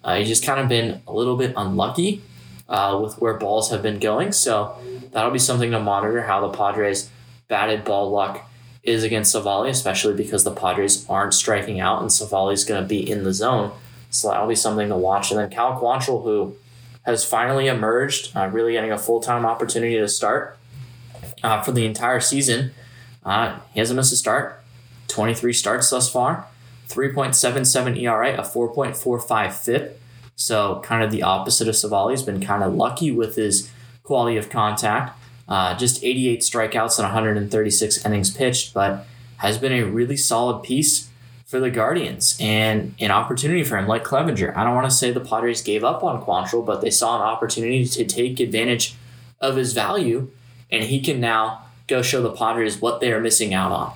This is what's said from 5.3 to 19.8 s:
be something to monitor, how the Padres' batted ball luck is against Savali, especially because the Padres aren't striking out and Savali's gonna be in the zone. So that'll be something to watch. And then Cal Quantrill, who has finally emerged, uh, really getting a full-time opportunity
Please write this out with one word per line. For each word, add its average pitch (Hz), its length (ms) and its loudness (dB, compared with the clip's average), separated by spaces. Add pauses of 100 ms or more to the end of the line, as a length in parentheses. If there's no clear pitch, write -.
be 131 80 -2
something 120 320 2
to 117 80 0
monitor, 104 440 0
how 101 180 0
the 104 80 -2
Padres' 101 600 0 (380)
batted 107 380 -2
ball 101 260 0
luck 98 380 -2 (340)
is 113 220 2
against 110 300 2
Savali, 101 340 0
especially 104 460 0
because 104 280 0
the 101 80 2
Padres 95 580 0
aren't 98 260 0
striking 104 460 0
out 92 200 2
and 107 100 -4
Savali's 98 540 0
gonna 98 220 -2
be 98 220 -2
in 101 160 -2
the 95 100 0
zone. 107 380 0 (360)
So - 200 -2
that'll 101 200 0
be 113 80 2
something 107 320 0
to 101 80 0
watch. 95 340 2
And 104 80 0
then 101 120 -2
Cal 127 280 0
Quantrill, 123 460 0
who 101 320 0 (460)
has 113 220 0
finally 135 440 0
emerged, 120 680 0
uh, 95 140 0
really 113 240 0
getting 110 180 -2
a 107 80 -2
full-time 117 460 0
opportunity 113 540 0